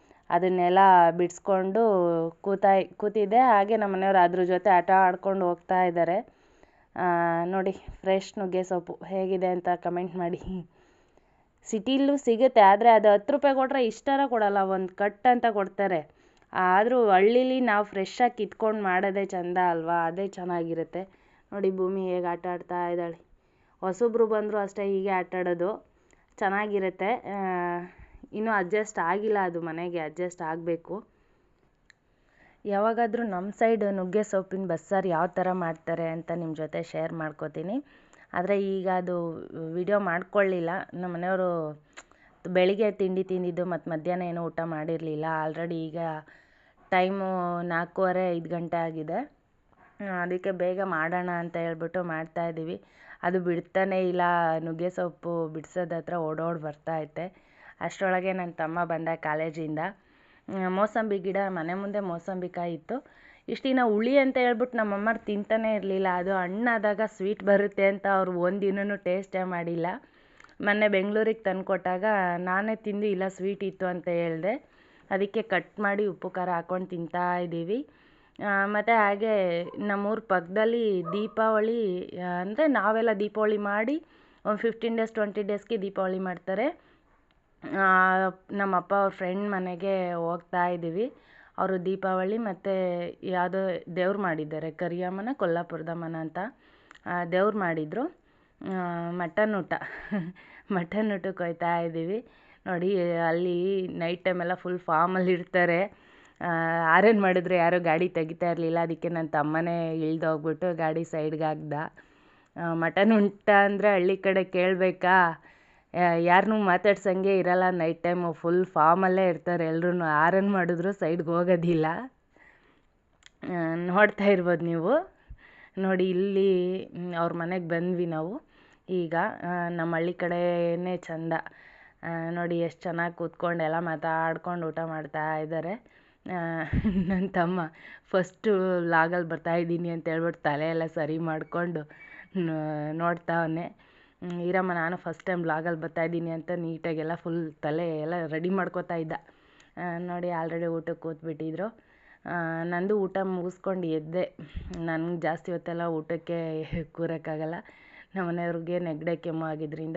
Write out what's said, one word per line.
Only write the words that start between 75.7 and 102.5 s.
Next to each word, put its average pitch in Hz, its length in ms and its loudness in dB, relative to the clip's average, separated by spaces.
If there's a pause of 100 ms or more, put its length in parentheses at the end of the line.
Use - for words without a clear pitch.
ಮಾಡಿ 202 260 0
ಉಪ್ಪು 185 240 -6
ಖಾರ 180 200 -4
ಹಾಕ್ಕೊಂಡು 180 360 -4
ತಿಂತಾ 175 520 -4
ಇದೀವಿ. 175 500 -4 (560)
ಆ, 196 220 0
ಮತ್ತೆ 208 260 0
ಹಾಗೆ 202 720 2 (140)
ನಮ್ಮೂರ್ 208 420 -2
ಪಕ್ಕದಲ್ಲಿ 202 840 0
ದೀಪಾವಳಿ, 214 1040 0 (140)
ಆ, 180 200 -4
ಅಂದ್ರೆ 214 260 0
ನಾವೆಲ್ಲ 226 440 2 (100)
ದೀಪಾವಳಿ 214 360 0
ಮಾಡಿ 214 480 -2 (420)
ಒಂದ್ 208 120 0
ಫಿಫ್ಟೀನ್ 226 380 -2
ಡೇಸ್, 220 160 -2
ಟ್ವೆಂಟಿ 208 300 -2
ಡೇಸ್‌ಗೆ 202 400 -4
ದೀಪಾವಳಿ 190 360 -4
ಮಾಡ್ತಾರೆ. 190 720 -4 (720)
ಆ, - 120 -6 (760)
ನಮ್ಮ 196 240 0
ಅಪ್ಪ 175 180 0
ಅವ್ರ 196 180 2
ಫ್ರೆಂಡ್ 190 380 -4
ಮನೆಗೆ 185 640 -2
ಹೋಗ್ತಾ 175 540 -2
ಇದೀವಿ. 175 480 -4 (440)
ಅವರು 185 260 0
ದೀಪಾವಳಿ 190 540 -2
ಮತ್ತೆ 196 340 -6 (500)
ಯಾವ್ದೋ 180 360 -2 (380)
ದೇವ್ರು 185 220 0
ಮಾಡಿದ್ದಾರೆ, 160 520 -4
ಕರಿಯಮ್ಮನ 180 640 -4
ಕೊಲ್ಲಾಪುರದಮ್ಮನ 170 840 -4
ಅಂತ, 160 220 -8 (680)
ಆ, 175 180 -2
ದೇವ್ರು 190 340 2
ಮಾಡಿದ್ರು. 165 480 -2 (560)
ಆ, 175 480 -4
ಮಟನ್ 180 440 0
ಊಟ, 175 180 -4 (380)
<laughs> 180 260 -4 (340)
ಮಟನ್ 202 420 -2
ಊಟಕ್ಕೆ 185 320 -4
ಹೋಯ್ತಾ 170 360 0
ಇದೀವಿ. 170 460 -4 (400)